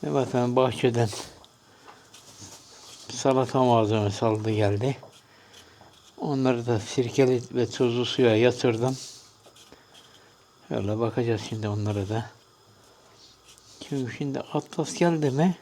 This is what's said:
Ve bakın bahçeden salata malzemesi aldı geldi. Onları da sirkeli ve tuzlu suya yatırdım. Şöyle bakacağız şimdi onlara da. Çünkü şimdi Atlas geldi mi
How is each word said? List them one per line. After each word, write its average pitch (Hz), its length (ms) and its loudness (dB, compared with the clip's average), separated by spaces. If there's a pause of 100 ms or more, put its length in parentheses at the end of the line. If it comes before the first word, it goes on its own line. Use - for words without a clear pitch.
Ve 151 100 -4
bakın 123 420 0
bahçeden 123 540 2 (2000)
salata 131 540 0
malzemesi 110 640 2
aldı 110 260 0
geldi. 107 460 0 (1200)
Onları 131 500 0
da 120 120 2
sirkeli 127 600 0 (100)
ve 123 180 0
tuzlu 120 360 0
suya 117 300 4
yatırdım. 123 600 2 (1700)
Şöyle 107 320 -4
bakacağız 113 500 -2
şimdi 107 180 -6
onlara 104 420 -4
da. 110 160 -4 (1600)
Çünkü 131 280 -6
şimdi 135 220 -6
Atlas - 540 -6
geldi 160 380 2
mi 165 300 2